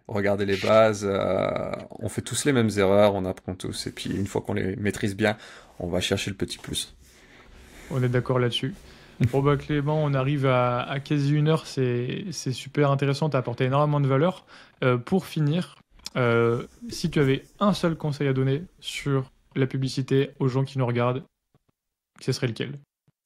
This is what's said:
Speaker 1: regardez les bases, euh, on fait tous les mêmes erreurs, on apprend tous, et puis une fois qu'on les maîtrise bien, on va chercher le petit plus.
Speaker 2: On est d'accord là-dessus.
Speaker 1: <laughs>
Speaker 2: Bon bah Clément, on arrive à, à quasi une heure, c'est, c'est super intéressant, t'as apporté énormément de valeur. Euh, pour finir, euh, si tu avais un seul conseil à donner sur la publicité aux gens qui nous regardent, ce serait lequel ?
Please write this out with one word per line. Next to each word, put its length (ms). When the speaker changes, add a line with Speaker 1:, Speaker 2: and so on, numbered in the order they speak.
Speaker 1:
regardez 380
les 120
bases, 460
euh, 680
on 100
fait 140
tous 240
les 80
mêmes 240
erreurs, 380
on 100
apprend 300
tous, 320
et 40
puis 200
une 160
fois 140
qu'on 120
les 220
maîtrise 400
bien, 220
on 80
va 140
chercher 280
le 80
petit 220
plus. 360
Speaker 2:
On 140
est 60
d'accord 280
là-dessus. 380
Speaker 1:
<laughs> 120
Speaker 2:
Bon 100
bah 160
Clément, 460
on 100
arrive 320
à, 380
à 160
quasi 340
une 140
heure, 180
c'est, 640
c'est 220
super 400
intéressant, 360
t'as 120
apporté 240
énormément 360
de 80
valeur. 380
Euh, 140
pour 280
finir, 520
euh, 520
si 200
tu 100
avais 240
un 140
seul 220
conseil 320
à 60
donner 280
sur 520
la 100
publicité 720
aux 100
gens 160
qui 140
nous 80
regardent, 380
ce 100
serait 140
lequel ? 320